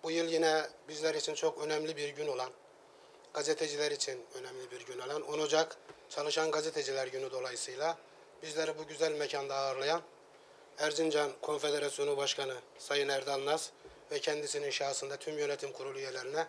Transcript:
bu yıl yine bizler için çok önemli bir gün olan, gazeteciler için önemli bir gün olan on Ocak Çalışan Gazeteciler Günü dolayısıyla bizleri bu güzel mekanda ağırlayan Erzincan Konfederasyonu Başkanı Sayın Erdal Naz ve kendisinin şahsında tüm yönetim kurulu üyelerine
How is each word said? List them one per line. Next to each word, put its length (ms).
bu 80
yıl 180
yine 380
bizler 260
için 200
çok 280
önemli 340
bir 120
gün 180
olan, 240
gazeteciler 560
için 340
önemli 360
bir 160
gün 120
olan 240
on 160
Ocak 380
Çalışan 420
Gazeteciler 560
Günü 240
dolayısıyla 680
bizleri 360
bu 80
güzel 260
mekanda 420
ağırlayan 480
Erzincan 500
Konfederasyonu 760
Başkanı 380
Sayın 300
Erdal 380
Naz 240
ve 100
kendisinin 500
şahsında 460
tüm 220
yönetim 340
kurulu 260
üyelerine 500